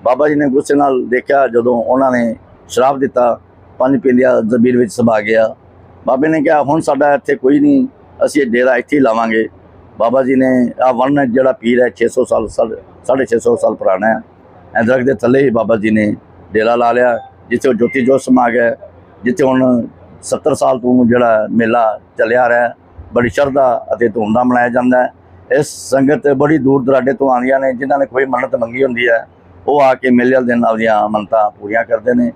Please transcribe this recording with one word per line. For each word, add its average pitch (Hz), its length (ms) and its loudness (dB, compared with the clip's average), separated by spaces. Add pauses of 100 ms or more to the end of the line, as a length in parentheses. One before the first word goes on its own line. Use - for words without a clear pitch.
ਬਾਬਾ 127 240 2
ਜੀ 151 60 0
ਨੇ 147 140 0
ਗੁੱਸੇ 143 260 0
ਨਾਲ 135 340 0
ਦੇਖਿਆ, 131 400 0
ਜਦੋਂ 120 360 0
ਉਹਨਾਂ 127 280 0
ਨੇ 117 240 -2 (320)
ਸ਼ਰਾਪ 135 300 0
ਦਿੱਤਾ, 123 420 0 (380)
ਪੰਜ 131 220 0
ਪੀਲੀਆਂ 123 420 2
ਜ਼ਮੀਨ 120 340 0
ਵਿੱਚ 120 160 0
ਸਮਾ 117 280 0
ਗਿਆ। 110 360 0 (500)
ਬਾਬੇ 131 220 0
ਨੇ 160 140 0
ਕਿਹਾ, 151 200 2
"ਹੁਣ 143 180 0
ਸਾਡਾ 147 340 0
ਇੱਥੇ 139 220 -2
ਕੋਈ 139 240 2
ਨਹੀਂ, 139 260 2 (380)
ਅਸੀਂ 143 180 0
ਇਹ 135 40 0
ਡੇਰਾ 123 300 0
ਇੱਥੇ 123 200 -4
ਹੀ 139 60 2
ਲਾਵਾਂਗੇ।" 113 460 0 (500)
ਬਾਬਾ 120 240 0
ਜੀ 131 120 0
ਨੇ 127 380 0 (120)
ਆਹ 127 80 2
ਵਣ 135 400 0
ਜਿਹੜਾ 131 200 2
ਪੀਰ 123 300 0
ਹੈ, 120 60 2
ਛੇ 117 200 -4
ਸੌ 123 160 -2
ਸਾਲ, 113 240 -2
ਸਾਢੇ, 110 280 -4 (300)
ਸਾਢੇ 131 200 -2
ਛੇ 117 120 -2
ਸੌ 117 180 -2
ਸਾਲ 110 180 -2
ਪੁਰਾਣਾ 98 320 -2
ਹੈ, 110 140 0 (600)
ਇਹ 113 60 0
ਦਰਖਤ 127 180 0
ਦੇ 131 100 0
ਥੱਲੇ 135 300 0
ਹੀ 135 60 2
ਬਾਬਾ 113 260 0
ਜੀ 107 140 -2
ਨੇ 107 260 0 (380)
ਡੇਰਾ 110 220 2
ਲਾ 120 160 2
ਲਿਆ, 123 260 2 (320)
ਜਿੱਥੇ 123 180 0
ਉਹ 123 60 2
ਜੋਤੀ 120 300 0
ਜੋਤ 131 160 2
ਸਮਾ 127 300 2
ਗਏ, 117 240 0 (500)
ਜਿੱਥੇ 123 200 0
ਹੁਣ 127 420 0 (360)
ਸੱਤਰ - 320 -2
ਸਾਲ 135 240 0
ਤੋਂ 123 280 2
ਜਿਹੜਾ 113 440 2
ਮੇਲਾ 117 320 0 (360)
ਚੱਲਿਆ 120 240 2
ਆ 123 60 2
ਰਿਹਾ 120 120 2
ਹੈ, 117 140 -2 (400)
ਬੜੀ 120 140 2
ਸ਼ਰਧਾ 135 680 0
ਅਤੇ 117 140 0
ਧੂਮਧਾਮ 113 400 0
ਮਨਾਇਆ 123 200 2
ਜਾਂਦਾ 123 340 0
ਹੈ। 127 100 -4 (460)
ਇਸ 147 100 -2 (220)
ਸੰਗਤ 135 380 0 (100)
ਬੜੀ 147 200 2
ਦੂਰ 135 260 0
ਦੁਰਾਡੇ 131 280 0
ਤੋਂ 135 180 -2
ਆਉਂਦੀਆਂ 127 300 0
ਨੇ, 135 120 -2
ਜਿਨ੍ਹਾਂ 135 260 -4
ਨੇ 139 80 0
ਕੋਈ 131 180 -2
ਮੰਨਤ 131 320 -6
ਮੰਗੀ 123 280 -2
ਹੁੰਦੀ 120 240 -2
ਹੈ, 117 180 0 (400)
ਉਹ 143 160 0
ਆ 131 120 4
ਕੇ 127 160 -2
ਮੇਲੇ 123 240 2
ਵਾਲੇ 127 120 2
ਦਿਨ 120 180 0
ਆਪਦੀਆਂ 110 440 0
ਮੰਨਤਾਂ 107 420 -2
ਪੂਰੀਆਂ 104 340 -6
ਕਰਦੇ 113 300 -2
ਨੇ। 120 220 0